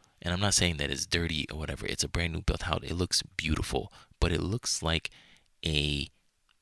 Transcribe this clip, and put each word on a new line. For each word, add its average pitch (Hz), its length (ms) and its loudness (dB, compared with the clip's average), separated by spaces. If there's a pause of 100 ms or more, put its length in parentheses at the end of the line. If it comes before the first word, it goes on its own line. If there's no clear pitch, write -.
(200)
and 87 140 -2
I'm 92 80 0
not 101 140 4
saying 87 220 4
that 71 120 -2
it's 69 160 -4
dirty 80 460 0
or 76 80 -6
whatever. 73 260 -6
It's - 180 -2
a 85 40 -2
brand 85 260 0
new 82 80 -4
built - 220 0
house. - 200 0
It - 100 -4
looks 87 280 2 (160)
beautiful, - 560 0 (260)
but 85 120 4
it 85 100 2
looks 92 400 -2
like 82 300 0 (540)
a 73 440 0 (520)